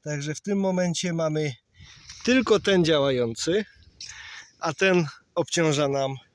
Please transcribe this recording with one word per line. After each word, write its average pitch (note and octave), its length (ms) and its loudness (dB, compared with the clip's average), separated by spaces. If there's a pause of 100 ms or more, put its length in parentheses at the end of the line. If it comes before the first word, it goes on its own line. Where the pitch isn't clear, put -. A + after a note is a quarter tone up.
Także D3+ 320 -6
w - 60 -16
tym G3+ 180 -2
momencie F3+ 540 0
mamy D#3 400 -2 (720)
tylko A#3 340 4
ten F#3 260 2
działający, C#3 800 0 (920)
a D#3+ 140 -4
ten F3+ 320 4 (300)
obciąża D#3 520 0
nam C3+ 280 -2 (200)